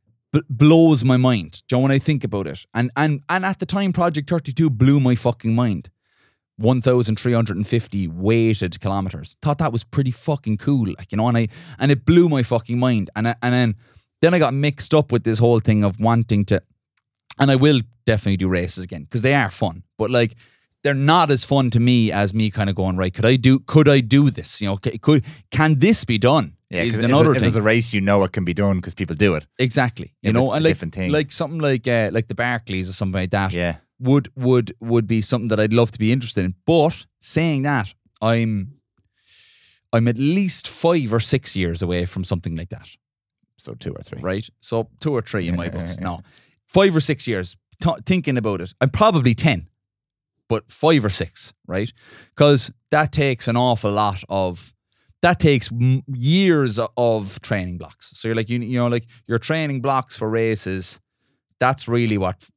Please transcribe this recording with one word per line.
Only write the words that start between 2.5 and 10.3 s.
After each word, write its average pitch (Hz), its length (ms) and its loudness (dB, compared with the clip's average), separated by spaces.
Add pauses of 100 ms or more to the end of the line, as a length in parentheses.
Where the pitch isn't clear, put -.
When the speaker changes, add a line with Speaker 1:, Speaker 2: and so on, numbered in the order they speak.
Speaker 1:
And, 120 240 0
and, 143 320 0
and 185 160 -2
at 190 140 -4
the 185 80 -6
time, 196 260 -2
Project 160 380 -2
thirty-two 160 400 0
blew 131 280 4
my 127 160 2
fucking 113 400 -2
mind. 110 360 -2 (680)
One 120 240 2
thousand 117 380 2
three 123 140 -2
hundred 113 240 0
and 104 100 -4
fifty 101 420 -2
weighted 104 720 0
kilometers. 95 640 -6
Thought 147 160 -2
that 151 140 0
was 120 120 -4
pretty 131 280 -2
fucking 120 440 -4